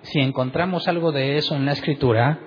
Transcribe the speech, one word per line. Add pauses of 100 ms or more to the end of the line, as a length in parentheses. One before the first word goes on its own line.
Si
encontramos
algo
de
eso
en
la
Escritura